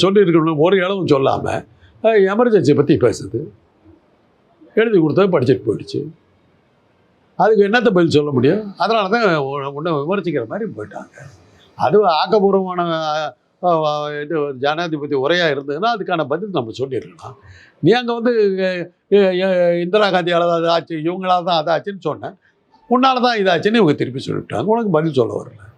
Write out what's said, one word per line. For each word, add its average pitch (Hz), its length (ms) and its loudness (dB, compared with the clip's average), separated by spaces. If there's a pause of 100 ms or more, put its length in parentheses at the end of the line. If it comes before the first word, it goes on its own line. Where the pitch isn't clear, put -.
சொல்லியிருக்கணும், 170 560 4
ஒரு 180 180 4
இளவும் 185 300 -2
சொல்லாம, 113 600 0 (360)
அஹ், 208 320 4
எமர்ஜென்சி 208 400 4
பத்தி 139 220 4
பேசுது. 110 440 -2 (1300)
எழுதி 220 240 2
கொடுத்தது 160 420 2
படிச்சுட்டு 123 260 2
போயிடுச்சு. - 380 -6 (1300)
அதுக்கு 202 260 4
என்னத்தை 220 280 2
பதில் 175 180 4
சொல்ல 147 220 2
முடியும்? 170 460 0
அதனால 202 320 0
தான் 208 280 2
உ-, 139 320 -6
உன்னை 147 240 -4
விமர்சிக்கிற 151 540 -4
மாதிரி 185 240 -8
போயிட்டாங்க. - 580 -16 (480)
அது 185 320 2
ஆக்கப்பூர்வமான 180 960 0 (580)
ஆ, 165 220 2
ஆ, 147 260 -4
இது 147 480 -4
ஜனாதிபதி 151 560 -2
உரையா 165 400 0
இருந்ததுன்னா 143 440 -4
அதுக்கான 175 280 -4
பதில் 175 260 -6
நம்ம 120 180 -4
சொல்லியிருக்கலாம். 120 680 -10 (420)
நீ 165 140 4
அங்க 240 220 -2
வந்து, 226 440 0
எ, 180 340 -4 (160)
எ, 190 300 2
எ, 180 420 0
இந்திரா 196 260 0
காந்தியால 175 320 0
தான் 170 100 2
அது 170 220 0
ஆச்சு, 170 260 -2
இவங்களால 180 480 -2
தான் 165 220 -2
அது 170 60 -2
ஆச்சுன்னு 185 280 -6
சொன்ன, 139 340 -8 (560)
உன்னால 254 300 2
தான் 233 180 0
இதாச்சுன்னு 190 360 2
இவங்க 185 180 4
திருப்பி 123 340 -6
சொல்லிவிட்டாங்க. 104 380 -6
உனக்கு 220 260 0
பதில் 156 220 0
சொல்ல 110 300 -2
வரல. - 220 -20 (140)